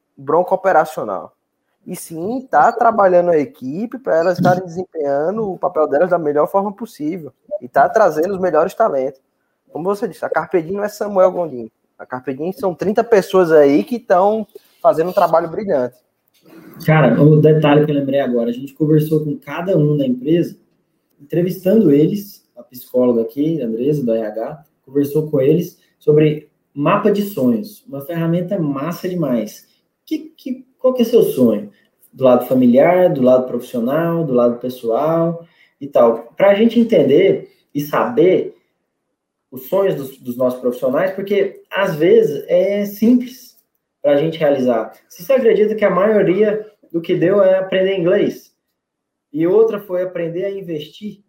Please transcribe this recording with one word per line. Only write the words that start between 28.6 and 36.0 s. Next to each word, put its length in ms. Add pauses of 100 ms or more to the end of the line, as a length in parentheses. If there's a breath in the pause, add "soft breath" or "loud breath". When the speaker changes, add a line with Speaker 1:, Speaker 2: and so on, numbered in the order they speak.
Speaker 2:
demais. 600 (360)
Que, 320
que, 300 (120)
qual 140
que 80
é 60
seu 160
sonho? 480 (420 soft breath)
Do 120
lado 220
familiar, 640
do 120
lado 240
profissional, 760
do 120
lado 240
pessoal 880 (340 loud breath)
e 60
tal. 500